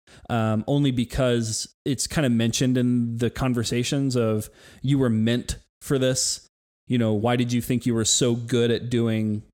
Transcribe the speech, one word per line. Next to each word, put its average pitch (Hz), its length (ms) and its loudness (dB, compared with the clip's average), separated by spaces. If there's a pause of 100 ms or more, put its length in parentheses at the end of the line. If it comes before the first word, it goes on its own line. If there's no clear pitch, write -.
(280)
um, 110 380 0
only 143 240 2
because 120 800 -2 (160)
it's 139 240 -4
kinda 151 200 0
mentioned 117 480 2
in 123 420 0
the 117 120 0
conversations 123 840 -2
of, 110 340 0 (320)
"You 139 160 2
were 127 120 2
meant 113 480 0 (220)
for - 160 -2
this." 131 520 -2 (400)
You 127 100 0
know, 110 160 2
"Why 117 220 0
did 123 160 0
you 120 80 2
think 120 260 -2
you 120 80 0
were 113 100 2
so 120 300 2
good 117 380 0
at 113 180 -2
doing, 110 640 0